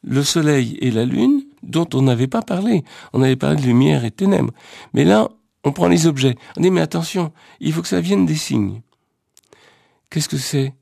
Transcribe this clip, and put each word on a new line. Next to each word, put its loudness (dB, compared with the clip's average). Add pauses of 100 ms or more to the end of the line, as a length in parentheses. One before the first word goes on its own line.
le 0
soleil 0
et 0
la 0
lune 2 (200)
dont -2
on 2
n'avait 2
pas -4
parlé. -2 (280)
On 0
avait 2
parlé 0
de -2
lumière 4
et -4
de -20
ténèbres. 0 (420)
Mais 2
là, 4 (360)
on 0
prend 0
les 4
objets. 0 (200)
On -6
dit, 2
mais 0
attention, -4 (280)
il -4
faut -4
que -10
ça -2
vienne 0
des 0
signes. -4 (1300)
Qu'est-ce -4
que -6
c'est ? -4